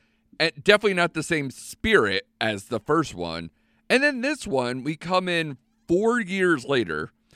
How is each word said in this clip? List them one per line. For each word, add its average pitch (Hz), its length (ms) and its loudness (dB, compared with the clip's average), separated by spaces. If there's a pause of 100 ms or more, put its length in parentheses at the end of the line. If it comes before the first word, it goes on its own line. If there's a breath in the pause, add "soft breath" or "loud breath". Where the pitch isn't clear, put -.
(400 soft breath)
and 160 120 2 (120)
definitely 202 300 6
not 175 200 2
the 156 80 -2
same 147 280 -2
spirit 117 760 -2 (140)
as 107 240 -4
the 113 160 -6
first 151 340 -2
one. 85 360 -8 (380)
And 254 140 2
then 285 200 0
this 285 240 -4
one, 127 360 -2
we 151 140 -4
come 185 320 -2
in 160 300 -2 (280)
four 226 340 2
years 180 440 2
later, 101 460 0 (260 soft breath)